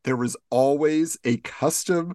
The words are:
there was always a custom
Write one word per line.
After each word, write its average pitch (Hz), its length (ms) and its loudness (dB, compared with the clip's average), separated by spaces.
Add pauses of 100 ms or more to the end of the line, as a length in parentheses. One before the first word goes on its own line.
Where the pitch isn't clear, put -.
there 131 100 -2
was 120 220 -2 (140)
always 151 720 2
a 117 140 2
custom 170 760 -2